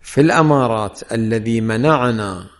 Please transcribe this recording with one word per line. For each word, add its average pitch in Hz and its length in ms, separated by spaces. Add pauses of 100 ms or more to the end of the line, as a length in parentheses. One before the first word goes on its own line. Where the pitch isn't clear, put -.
في - 200
الأمارات 135 920
الذي 113 480
منعنا 113 840 (140)